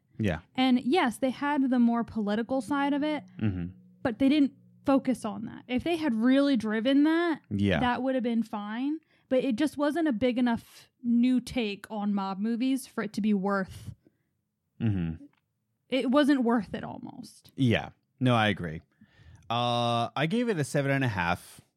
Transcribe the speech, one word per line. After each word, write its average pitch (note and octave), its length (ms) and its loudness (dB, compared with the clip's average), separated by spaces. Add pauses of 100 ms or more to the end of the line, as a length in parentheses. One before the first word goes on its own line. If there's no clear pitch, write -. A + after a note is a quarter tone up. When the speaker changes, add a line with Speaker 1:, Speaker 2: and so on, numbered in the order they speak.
(180)
Speaker 1:
Yeah. F2 220 0 (160)
Speaker 2:
And B3+ 260 2
yes, C4+ 360 0
they C4 140 0
had C#4+ 380 -2
the B3 100 2
more A#3 240 2
political A3+ 580 -4
side C#4+ 320 -2
of C#4+ 100 -2
it, D4+ 200 -4 (180)
Speaker 1:
Mm-hmm. F2+ 240 -2 (360)
Speaker 2:
but - 180 -4
they C4+ 100 4
didn't C#4+ 240 4 (320)
focus C4 400 2
on G#3 200 -8
that. - 220 -14
If B3 160 -2
they E4+ 140 0
had D#4 160 0
really C4+ 420 4
driven A3 480 2
that, E4 460 2
Speaker 1:
Yeah. G2+ 320 2
Speaker 2:
that B3 200 0
would C4 140 -2
have B3 80 -2
been A#3 200 0
fine. A3+ 560 -6 (300)
But B3+ 140 2
it B3+ 120 0
just C#4 220 0
wasn't D4+ 300 0
a C#4 60 2
big A#3+ 240 0
enough A#3+ 500 -2 (160)
new A#3+ 380 2
take A3 480 -6
on G#3 240 -4
mob G3 260 -4
movies A#3+ 480 -2
for - 160 -6
it - 100 -8
to - 80 -2
be G#3+ 120 2
worth G3 580 -2 (880)
Speaker 1:
Mm-hmm. F#2 440 -2 (640)
Speaker 2:
it C4 220 0
wasn't C#4 320 4
worth A#3 300 0
it - 100 -8
almost. - 720 -14
Speaker 1:
Yeah. G#2+ 340 2 (300)
No, B2+ 160 4
I A2 140 4
agree. E2+ 320 -4 (680)
Uh, A#2+ 680 0
I D3 140 0
gave A#3 200 0
it F3+ 100 -2
a C#3+ 40 0
seven C#3 280 0
and C#3 120 2
a B2+ 60 2
half. F2 500 -2 (180)